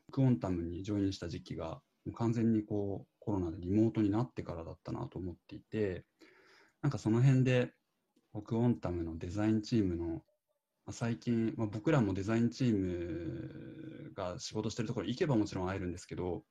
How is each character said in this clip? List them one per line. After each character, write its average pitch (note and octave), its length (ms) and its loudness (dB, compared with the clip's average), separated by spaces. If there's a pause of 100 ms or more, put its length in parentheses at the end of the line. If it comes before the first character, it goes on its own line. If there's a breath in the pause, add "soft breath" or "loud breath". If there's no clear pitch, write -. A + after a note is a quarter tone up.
(100)
ク C3+ 120 2
オ C3 80 6
ン A#2 80 4
タ G2 100 -2
ム F2 140 0
に E2+ 200 -6
ジ G#2 120 -4
ョ G2+ 100 2
イ - 20 2
ン G2 60 0
し F#2 60 -8
た F2 100 -6
時 E2 140 -6
期 - 120 -10
が、 E2 280 -8 (240)
も G2+ 60 -8
う - 20 -10
完 A2+ 180 0
全 A2+ 220 4
に G#2+ 100 2
こ G2+ 400 -4
う - 40 -20 (100)
コ A2 140 -4
ロ G2 80 0
ナ E2+ 100 -2
で D#2+ 100 -8
リ F2+ 100 -4
モ A2 180 6
ー A2 40 -2
ト A2 80 0
に G#2 80 4
な A2 140 2
っ B2+ 100 -4
て F2+ 100 -8
か F2+ 120 -6
ら E2 100 -8
だ D#2+ 60 -12
っ D#2 120 -14
た - 100 -8
な - 140 -6
と - 120 -10
思 F2 140 -6
っ - 40 -12 (120)
て - 60 -14
い - 60 -14
て、 G2 460 -4 (720 loud breath)
な D3 80 2
ん - 20 2
か A2 60 -4
そ G#2+ 140 0
の A#2 100 6
辺 C3 240 8
で、 B2 300 2 (720)
ク A2+ 100 -2
オ A#2+ 100 4
ン A#2 100 4
タ F2+ 140 -4
ム F2 140 -2
の E2 140 -6
デ F2+ 100 -8
ザ G#2 180 0
イ A2 60 6
ン A2 80 4
チ A#2 160 0
ー G#2 80 6
ム F2 120 2
の、 E2+ 100 -2
ま E2 140 -4 (680)
あ、 A2 60 -10
最 A#2 260 -2
近、 A2+ 400 2
ま A2+ 60 0
あ、 - 20 -2
僕 A2 240 -2
ら C#3+ 100 6
も G2 140 4
デ F#2+ 80 -2
ザ A2+ 160 2
イ - 20 4
ン A#2 80 4
チ C3 160 -2
ー A2 140 4
ム - 1400 -6
が F2+ 240 -6
仕 - 160 -10
事 G#2+ 160 -2
し - 60 -8
て B2 40 -4
る A2 80 -2
と A#2 60 -4
こ G#2+ 60 -2
ろ F2 80 -4
行 B2 100 -4
け F3+ 80 0
ば C3 100 4
も G#2+ 80 4
ち - 100 -6
ろ F#2 80 -2
ん F#2 60 -2
会 G2 80 -2
え - 20 -4
る F2+ 100 -4
ん E2+ 40 -4
で E2 60 -8
す - 80 -18
け E2 80 -10
ど F2 360 -4